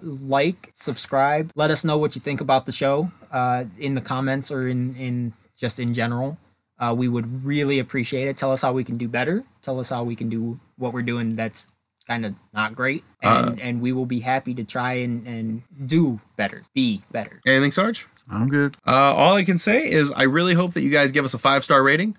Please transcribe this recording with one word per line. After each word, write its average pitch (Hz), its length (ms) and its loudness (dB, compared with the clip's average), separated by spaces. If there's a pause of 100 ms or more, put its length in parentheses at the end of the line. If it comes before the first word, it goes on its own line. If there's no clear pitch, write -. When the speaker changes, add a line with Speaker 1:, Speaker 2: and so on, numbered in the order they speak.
Speaker 1:
like, 139 760 -2
subscribe, 143 840 0
let 151 140 2
us 156 140 0
know 151 140 2
what 151 160 0
you 131 80 -8
think 143 180 -4
about 131 240 2
the 131 80 -8
show, 143 380 0 (220)
uh, 127 320 0 (140)
in 139 180 -2
the 123 40 -2
comments 135 500 -4
or 131 180 -2
in, 127 280 -2
in, 123 360 -4 (240)
just - 240 -4
in 120 120 -2
general. 120 460 -4 (400)
Uh, 120 180 0
we 123 120 0
would 123 360 -4
really 143 360 0
appreciate 131 480 -4
it. 135 100 -6
Tell 135 140 0
us 135 100 -2
how 131 100 2
we 127 120 0
can 117 120 -8
do 120 120 -4
better. 135 360 -2 (160)
Tell 131 200 -6
us 123 100 -6
how 120 140 -4
we 120 120 -4
can 117 140 -6
do 117 280 -4 (180)
what 127 180 -4
we're 123 80 -4
doing 120 320 -2
that's 113 320 -6 (400)
kinda 113 280 -4 (180)
not 110 240 -2
great. 131 260 -2 (180)
And, - 280 4
Speaker 2:
Uh, 120 120 -2
Speaker 1:
and 123 200 -4
we 123 100 0
will 127 160 -2
be 123 140 -2
happy 131 340 -2
to 120 80 -8
try 127 300 -4
and, 120 340 -4
and 113 360 -6 (260)
do 139 320 2 (160)
better, - 280 -4 (100)
be 117 360 0
better. - 340 -8
Speaker 2:
Anything, 135 280 4
Sarge? 214 340 0 (220)
Speaker 3:
I'm 113 200 0
good. 143 280 2 (100)
Speaker 2:
Uh, - 40 0 (260)
all 170 200 6
I 190 80 2
can 180 120 2
say 226 340 2
is 147 220 2
I 135 120 2
really 165 300 2
hope 180 200 2
that 151 80 -2
you 139 80 2
guys 143 220 4
give 143 120 2
us 131 80 -2
a 123 60 -4
five-star 139 440 4
rating. 160 360 2